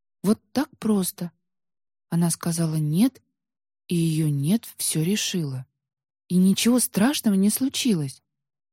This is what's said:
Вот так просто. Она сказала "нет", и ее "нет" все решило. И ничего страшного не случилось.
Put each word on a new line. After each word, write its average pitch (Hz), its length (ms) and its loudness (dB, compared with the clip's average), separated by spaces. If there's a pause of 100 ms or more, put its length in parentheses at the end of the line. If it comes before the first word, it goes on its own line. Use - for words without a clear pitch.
(240)
Вот 202 160 0 (120)
так 269 260 -2
просто. 190 540 -2 (760)
Она 170 200 0
сказала 165 460 -4
"нет", 160 460 0 (680)
и 180 80 -4
ее 160 340 0
"нет" 147 380 0 (100)
все - 240 -4
решило. 156 640 -4 (640)
И 175 80 -2
ничего 196 440 4
страшного 220 560 0
не 196 140 2
случилось. 214 720 -2 (520)